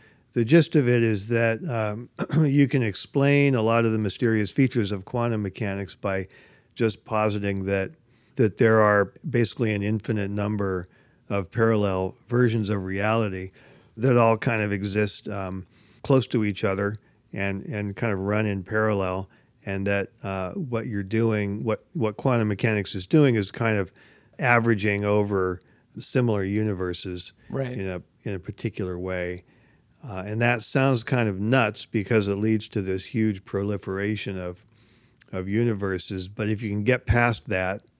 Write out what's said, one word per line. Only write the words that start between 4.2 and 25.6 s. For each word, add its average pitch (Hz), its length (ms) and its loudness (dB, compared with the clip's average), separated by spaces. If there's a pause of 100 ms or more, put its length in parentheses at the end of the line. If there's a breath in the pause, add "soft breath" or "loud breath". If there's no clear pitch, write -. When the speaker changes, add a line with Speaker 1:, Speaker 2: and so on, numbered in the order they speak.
Speaker 1:
features 117 400 2
of 95 140 -8
quantum 117 380 -2
mechanics 98 520 -6
by 95 320 -4 (480 soft breath)
just 113 300 0
positing 101 600 -2
that, 98 260 -2 (440 soft breath)
that 110 220 2
there 110 240 6
are 104 320 4 (160)
basically 117 440 0
an 101 100 -2
infinite 104 480 -2
number 101 560 -2 (420 soft breath)
of 98 220 -4
parallel 104 640 2 (120)
versions 117 440 2
of 98 120 -2
reality 98 680 -2 (440 loud breath)
that 120 220 2
all 113 200 6
kind 110 260 0
of 104 80 0
exist, 101 580 -2
um, 95 380 -8 (340 soft breath)
close 131 260 4
to 113 160 0
each 104 200 -2
other 101 320 0 (360 soft breath)
and, 98 340 -4
and 104 300 -6
kind 117 180 -2
of 95 60 -2
run 104 260 0
in 98 180 -2
parallel, 98 640 -2 (360 soft breath)
and 98 220 -4
that, 101 220 0 (140)
uh, 95 280 -4
what 120 360 -6
you're 101 160 -4
doing, 107 600 0
what, 107 200 -2 (100)
what 110 240 -2
quantum 117 300 2
mechanics 107 480 0
is 92 120 -8
doing 143 280 6
is 101 160 0
kind 113 260 0
of 95 140 -2 (480 soft breath)
averaging 113 680 2
over 101 540 0 (400 soft breath)